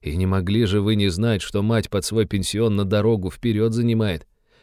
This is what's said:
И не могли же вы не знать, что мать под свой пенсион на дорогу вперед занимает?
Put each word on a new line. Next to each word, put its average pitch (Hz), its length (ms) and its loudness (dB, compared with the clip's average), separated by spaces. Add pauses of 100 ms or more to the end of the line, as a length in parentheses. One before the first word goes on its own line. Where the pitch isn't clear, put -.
И 73 160 -4
не 92 100 0
могли 95 380 0
же 101 160 2
вы 107 160 2
не 101 120 2
знать, 101 340 0
что 101 200 -2
мать 110 280 0
под 98 140 -2
свой 107 220 0
пенсион 104 500 0
на 101 80 0
дорогу 104 460 0
вперед 110 420 0
занимает? 110 540 0 (360)